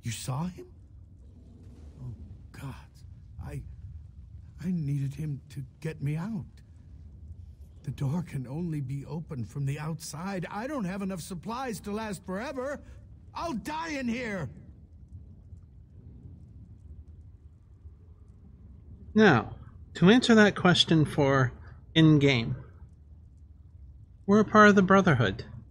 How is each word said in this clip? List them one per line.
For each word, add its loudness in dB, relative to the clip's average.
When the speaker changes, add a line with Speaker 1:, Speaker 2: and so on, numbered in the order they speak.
Speaker 1:
You -8
saw -6
him? -14
Oh, -12
God. -14
I, -12
I -6
needed -4
him -8
to -12
get -10
me -4
out. -8
The -10
door -4
can -10
only -8
be -10
opened -10
from -8
the -4
outside. -10
I -8
don't -6
have -6
enough -6
supplies -8
to -12
last -8
forever. -8
I'll -8
die -8
in -4
here. -6
Speaker 2:
Now, 4
to 4
answer 6
that 6
question 4
for 2
in-game, 6
we're 6
a 6
part 8
of 10
the 8
Brotherhood. 4